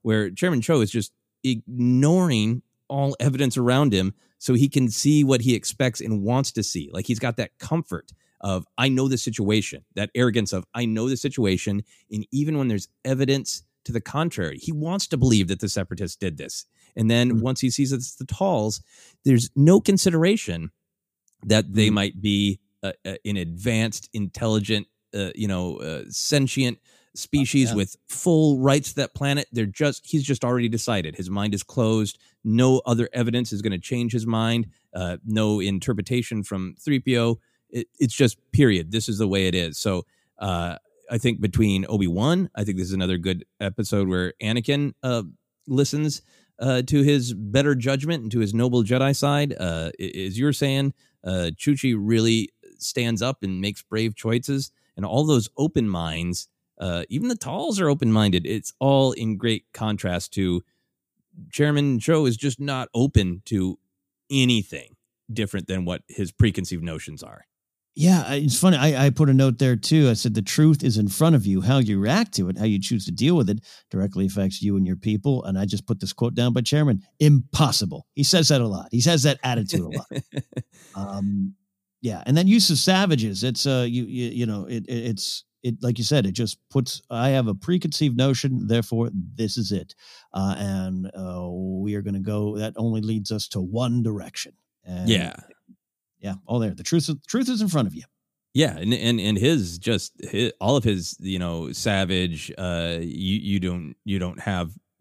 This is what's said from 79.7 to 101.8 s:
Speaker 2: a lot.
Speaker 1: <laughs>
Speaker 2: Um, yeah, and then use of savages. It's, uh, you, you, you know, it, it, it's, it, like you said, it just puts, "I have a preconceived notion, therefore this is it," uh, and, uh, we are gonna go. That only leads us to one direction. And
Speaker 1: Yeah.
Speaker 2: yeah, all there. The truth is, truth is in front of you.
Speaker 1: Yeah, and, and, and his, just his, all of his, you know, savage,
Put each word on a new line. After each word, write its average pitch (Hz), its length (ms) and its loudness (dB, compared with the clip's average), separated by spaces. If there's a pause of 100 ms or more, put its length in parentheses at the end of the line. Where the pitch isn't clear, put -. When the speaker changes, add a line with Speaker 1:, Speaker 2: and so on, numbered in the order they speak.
Speaker 2:
a 85 80 -4
lot. - 240 -8
Speaker 1:
<laughs> - 520 -10 (300)
Speaker 2:
Um, 196 640 -4 (460)
yeah, 107 240 -6
and 139 120 4
then 180 100 4
use 208 220 6
of 151 80 2
savages. 185 640 2
It's, 127 220 -2
uh, 131 240 2
you, 120 160 -2
you, 123 240 -6
you 120 160 -2
know, 104 200 -4
it, 113 220 -6
it, 120 200 -6
it's, - 360 -6 (200)
it, 120 180 -2
like 123 160 -2
you 120 80 -2
said, 131 200 2
it 98 80 -2
just 110 240 -4 (120)
puts, - 400 -2
"I 120 200 0
have 135 180 2
a 101 80 0
preconceived 156 640 0
notion, 131 500 0
therefore 117 460 0
this 98 440 -4
is 98 140 -2
it," - 240 -6 (380)
uh, 190 240 -2
and, 185 600 -4
uh, 90 320 -8
we 95 460 -6
are 101 60 -6
gonna 98 180 -4
go. 104 380 -4
That 110 200 -6
only 113 240 -2
leads 107 300 -4
us 107 180 -6
to 98 120 -6
one 117 420 -2
direction. 104 500 -6 (320)
And 90 240 -4
Speaker 1:
Yeah. 92 260 0 (840)
Speaker 2:
yeah, 98 160 -10 (100)
all 120 140 0
there. 107 140 -2
The 87 100 -12
truth 165 260 0
is, 151 60 -2 (120)
truth 247 220 -2
is 226 120 -2
in 214 60 0
front 147 200 0
of 78 80 -8
you. - 80 -16 (500)
Speaker 1:
Yeah, 117 240 2
and, 98 160 -2
and, 117 260 0
and 104 180 0
his, 101 420 2
just 107 340 -2 (100)
his, 107 380 -2
all 131 160 4
of 117 80 0
his, 95 340 -2
you 95 200 -6
know, 85 340 -6
savage, 92 840 -2